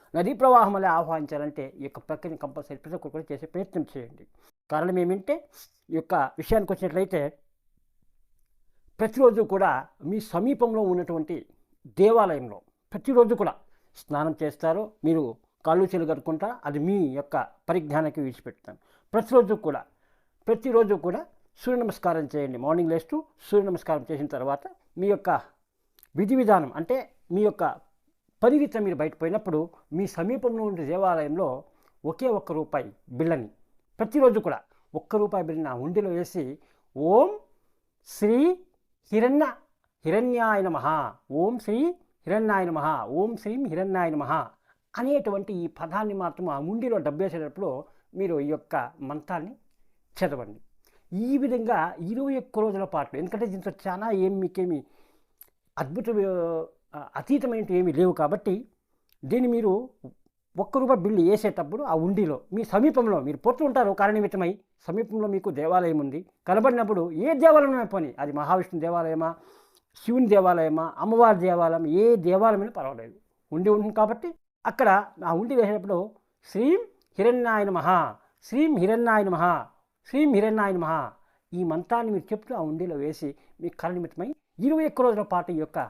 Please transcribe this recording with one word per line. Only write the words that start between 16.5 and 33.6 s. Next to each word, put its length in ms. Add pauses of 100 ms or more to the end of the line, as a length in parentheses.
అది 140
మీ 180 (120)
యొక్క 380 (220)
పరిజ్ఞానానికి 520
విడిచిపెడతాను. 580 (340)
ప్రతిరోజు 420
కూడా, 300 (600)
ప్రతిరోజు 480
కూడా 320 (300)
సూర్య 260
నమస్కారం 540
చేయండి. 220
మార్నింగ్ 320
లేస్తూ 340 (160)
సూర్య 260
నమస్కారం 440
చేసిన 160
తర్వాత 340 (380)
మీ 80
యొక్క 240 (840)
విధి 200
విధానం 400
అంటే 340 (220)
మీ 100
యొక్క 380 (640)
పని 160
రీత్యా 220
మీరు 160
బయటపోయినప్పుడు 720 (240)
మీ 140
సమీపంలో 580
ఉండే 220
దేవాలయంలో 800 (400)
ఒకే 240
ఒక్క 240
రూపాయి 400 (160)
బిళ్ళని 400 (500)